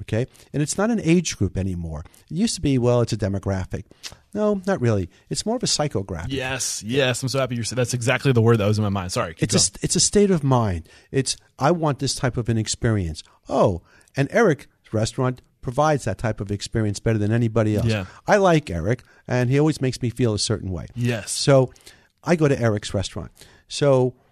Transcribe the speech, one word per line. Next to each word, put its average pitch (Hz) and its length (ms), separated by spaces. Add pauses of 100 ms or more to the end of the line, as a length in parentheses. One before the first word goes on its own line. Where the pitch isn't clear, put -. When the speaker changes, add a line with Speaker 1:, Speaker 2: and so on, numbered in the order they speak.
Speaker 1:
okay? 113 260 (240)
And 139 100
it's - 160
not 214 140
an 220 100
age 165 360
group 98 200
anymore. 87 460 (260)
It 151 60
used 214 200
to 175 60
be, 143 160
well, 120 220
it's 117 140
a 110 40
demographic. 98 680 (480)
No, 208 320
not 196 160
really. 104 300 (180)
It's - 160
more 220 100
of 247 60
a - 60
psychographic. 98 640
Speaker 2:
Yes, 131 500
yes. 123 400
I'm 131 80
so 135 100
happy 127 160
you 117 60
said 110 160
that's 123 160
exactly 127 380
the 117 100
word 117 160
that 98 80
was 104 140
in 107 40
my 104 60
mind. 95 220
Sorry, 95 240
keep - 80
Speaker 1:
It's - 100
a 185 40
Speaker 2:
going. - 60
Speaker 1:
st-, - 200
it's - 120
a 185 40
state 202 320
of 156 120
mind. 113 460 (220)
It's, - 260 (220)
"I 135 100
want 160 300
this 135 160
type 127 200
of 120 140
an 113 80
experience." 107 640 (260)
Oh, 143 360 (340)
and 139 140
Eric's 190 340 (260)
restaurant 123 520 (180)
provides 147 440
that 98 120
type 110 240
of 101 100
experience 104 480
better 113 200
than 104 120
anybody 113 440
else. 117 100
Speaker 2:
Yeah. 107 200 (200)
Speaker 1:
I 202 120
like 170 340
Eric, 87 320 (240)
and 123 240
he 139 80
always 151 200
makes 131 220
me 123 80
feel 113 240
a 101 60
certain 95 320
way. 87 240
Speaker 2:
Yes. 120 340
Speaker 1:
So 135 420 (520)
I 170 120
go 156 120
to 135 120
Eric's 110 320
restaurant. - 400 (360)
So 127 480 (160)